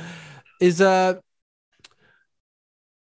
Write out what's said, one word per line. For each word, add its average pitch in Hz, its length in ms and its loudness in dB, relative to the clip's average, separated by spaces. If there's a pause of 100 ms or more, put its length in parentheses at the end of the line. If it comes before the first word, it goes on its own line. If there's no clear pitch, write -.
(600)
Is, 175 200 0
uh, 185 360 2 (1900)